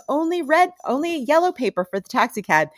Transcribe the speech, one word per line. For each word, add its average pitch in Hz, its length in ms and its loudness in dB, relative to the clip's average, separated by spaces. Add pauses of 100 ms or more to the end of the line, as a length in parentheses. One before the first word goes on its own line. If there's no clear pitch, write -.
only 330 340 -2
red, 330 280 2 (160)
only 311 320 -2
yellow 320 340 2
paper 190 320 -4
for 196 160 -6
the - 80 -20
taxi 240 340 -2
cab. 156 360 2